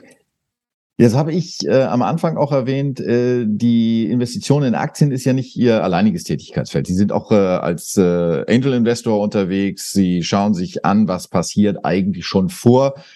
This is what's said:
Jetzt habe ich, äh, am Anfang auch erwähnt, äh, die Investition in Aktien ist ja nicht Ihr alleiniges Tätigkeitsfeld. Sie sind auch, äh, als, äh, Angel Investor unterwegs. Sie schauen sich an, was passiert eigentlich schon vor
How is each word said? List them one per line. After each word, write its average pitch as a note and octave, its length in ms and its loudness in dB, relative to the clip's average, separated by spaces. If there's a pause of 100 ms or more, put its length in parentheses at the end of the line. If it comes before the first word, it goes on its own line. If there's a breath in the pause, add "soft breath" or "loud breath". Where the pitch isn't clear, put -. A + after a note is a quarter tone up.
(1000 soft breath)
Jetzt A#2 160 6
habe D#3 160 0
ich, F3 320 -4
äh, C3 200 2
am B2 180 0
Anfang D#3 360 -2
auch C#3+ 140 -2
erwähnt, C3+ 480 -2
äh, B2 480 0
die A2+ 580 2
Investition B2 580 0
in B2 100 0
Aktien C#3+ 380 0
ist C3 140 -4
ja B2+ 80 2
nicht B2+ 220 -4
Ihr A2+ 280 2
alleiniges F2+ 400 2
Tätigkeitsfeld. C#2+ 640 -4
Sie F#2 80 0
sind G2+ 160 2
auch, - 200 -2
äh, A2 40 4
als, F2+ 600 0
äh, F2 500 2
Angel C3 260 2
Investor A#2 480 0
unterwegs. G2 680 -2
Sie F2+ 320 2
schauen G2+ 320 0
sich F2+ 300 -6
an, G2+ 220 2
was F#2 200 -4
passiert G2+ 580 -2
eigentlich F2+ 400 -2
schon F#2+ 240 0
vor C3 460 2 (200 loud breath)